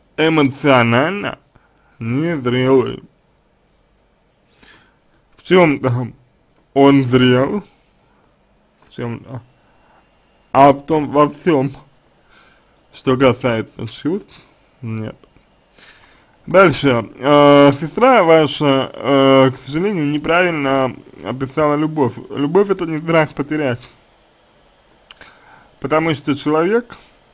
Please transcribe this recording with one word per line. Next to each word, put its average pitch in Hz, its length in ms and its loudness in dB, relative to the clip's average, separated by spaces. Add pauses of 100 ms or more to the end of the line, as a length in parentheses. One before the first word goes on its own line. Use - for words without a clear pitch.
(160)
эмоционально 147 1200 0 (600)
незрелый. 127 1040 -2 (2250)
В - 80 -20
чем-то 131 640 0 (640)
он 139 300 4
зрел, 127 580 2 (1300)
в - 80 -20
чем-то. 117 460 -12 (1080)
А 139 220 4
в 139 120 -6
том, 151 280 -2
во 143 180 2
всем, 143 400 -2 (1200)
что 131 240 -2
касается 113 680 -2
чувств, 170 460 -8 (500)
нет. 110 320 -10 (1300)
Дальше. 143 600 2 (120)
Э, 143 600 4
сестра 214 460 0
ваша, 151 720 0
э, 135 560 2
к 127 160 -14
сожалению, 165 400 -4
неправильно 147 920 -2 (260)
описала 135 540 -4
любовь. 151 380 -2 (160)
Любовь — 170 400 0
это 180 160 -4
не 156 120 -6
страх 160 360 0
потерять. 151 520 -6 (1900)
Потому 156 360 -2
что 143 200 -4
человек — 175 640 -2 (380)